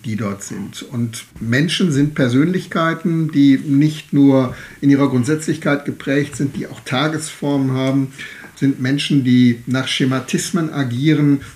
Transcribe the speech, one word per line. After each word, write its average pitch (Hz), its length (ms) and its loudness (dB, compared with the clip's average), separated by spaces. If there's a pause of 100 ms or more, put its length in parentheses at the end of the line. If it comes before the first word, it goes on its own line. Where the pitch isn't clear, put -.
die 110 100 -6
dort 101 280 -6
sind. - 400 -12
Und 117 420 -8 (140)
Menschen 147 520 0
sind 143 220 2
Persönlichkeiten, 165 1200 0
die 139 260 6
nicht 147 560 0
nur 135 420 4 (240)
in 139 120 4
ihrer 139 180 4
Grundsätzlichkeit 143 720 -2
geprägt 139 520 -4
sind, 139 200 -4
die - 120 -8
auch - 140 -18
Tagesformen 143 920 -2
haben, 135 380 -2 (420)
sind 139 240 0
Menschen, 139 440 0
die 123 420 4
nach 127 220 -4
Schematismen 143 840 -2
agieren, 143 680 2 (140)